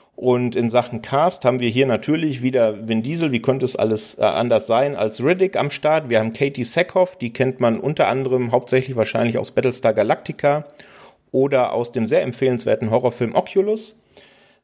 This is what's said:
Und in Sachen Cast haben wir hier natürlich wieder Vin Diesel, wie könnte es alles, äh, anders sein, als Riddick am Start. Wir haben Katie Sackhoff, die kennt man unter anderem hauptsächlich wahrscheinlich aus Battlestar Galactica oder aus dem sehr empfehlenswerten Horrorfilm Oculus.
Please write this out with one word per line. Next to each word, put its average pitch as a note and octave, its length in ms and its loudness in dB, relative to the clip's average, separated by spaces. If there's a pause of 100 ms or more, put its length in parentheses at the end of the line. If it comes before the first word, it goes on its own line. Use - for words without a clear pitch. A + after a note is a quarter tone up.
(140)
Und B2 400 0
in A#2 160 0
Sachen A#2+ 300 0
Cast D3+ 440 0
haben B2+ 140 2
wir A#2+ 120 -2
hier C3 160 2
natürlich D3 560 -2
wieder A2+ 440 0
Vin A2+ 160 0
Diesel, D#3 300 -2
wie A2+ 100 0
könnte C3 220 0
es A#2+ 100 -2
alles, A2 420 -2
äh, A2+ 60 -6
anders G#2+ 460 2
sein, C3+ 260 2
als G#2+ 300 -4
Riddick F#3 320 0
am C#3+ 140 0
Start. D3+ 400 0
Wir A2 100 4
haben A2+ 140 -2
Katie C#3 280 -2
Sackhoff, F3 540 0
die A#2 160 -8
kennt C3+ 260 -2
man A#2 220 2
unter D3 260 0
anderem B2 460 0
hauptsächlich B2+ 420 0
wahrscheinlich A#2 440 0
aus G#2 120 -6
Battlestar A#2+ 440 0
Galactica C#3+ 720 0 (640)
oder C3 400 2
aus A#2+ 180 -2
dem A2+ 160 -2
sehr D3 160 2
empfehlenswerten A#2 680 0
Horrorfilm A#2+ 440 0
Oculus. G3+ 640 -2 (640)